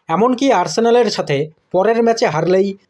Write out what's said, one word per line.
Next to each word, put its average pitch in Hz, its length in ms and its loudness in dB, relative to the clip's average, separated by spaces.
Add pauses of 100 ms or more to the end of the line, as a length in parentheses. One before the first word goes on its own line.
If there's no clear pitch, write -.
এমনকি 233 440 0
আর্সেনালের 226 580 0
সাথে 151 260 -4 (340)
পরের 202 320 0
ম্যাচে 226 240 0
হারলেই 180 420 0 (220)